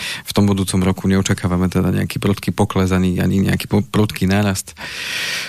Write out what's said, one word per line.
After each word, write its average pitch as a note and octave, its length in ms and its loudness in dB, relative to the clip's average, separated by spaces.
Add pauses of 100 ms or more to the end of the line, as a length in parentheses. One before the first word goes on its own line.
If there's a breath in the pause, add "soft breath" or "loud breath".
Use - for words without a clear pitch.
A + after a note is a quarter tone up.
(240 loud breath)
V - 80 -10
tom G2+ 140 4
budúcom G2 340 2
roku F#2 260 0
neočakávame F#2+ 600 2
teda F#2 240 0
nejaký G2 240 -2
prudký - 340 0
pokles F#2+ 380 0
ani, F#2 300 2
ani F#2+ 240 2
nejaký - 240 0
po-, G#2 180 0
prudký - 400 0
nárast. G2 480 0 (760 loud breath)